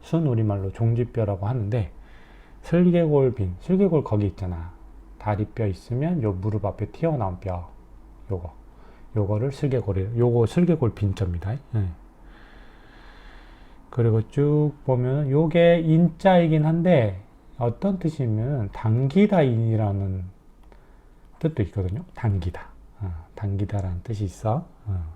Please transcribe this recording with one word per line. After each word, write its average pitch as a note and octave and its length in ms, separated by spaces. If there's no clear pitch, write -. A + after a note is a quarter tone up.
순 E3 220
우리말로 G2+ 440
종지뼈라고 A2+ 760
하는데 A2 420
슬개골 E3 720
빈, F#2 260
슬개골 F3+ 440
거기 G#2 220
있잖아. F2 460
다리뼈 G#2+ 480
있으면 C3 560
요 G#2 100
무릎 G#2 340
앞에 G2 240
튀어나온 A2+ 500
뼈, F2+ 300
요거, F2 240
요거를 G#2+ 360
슬개골이, A2+ 680
요거 A#2+ 280
슬개골 D#3+ 480
빈자입니다. F#2+ 580
예. A2+ 360
그리고 A2+ 400
쭉 D3 440
보면은 C3 460
요게 E3+ 500
인자이긴 E3 880
한데 D#3 560
어떤 F3+ 420
뜻이냐면 B2 720
당기다 D3+ 680
인이라는 G#2+ 840
뜻도 D#3 260
있거든요. F#2+ 400
당기다. F#2+ 540
어, E2+ 340
당기다라는 G2 680
뜻이 G#2+ 220
있어. A2 420
어. F#2 180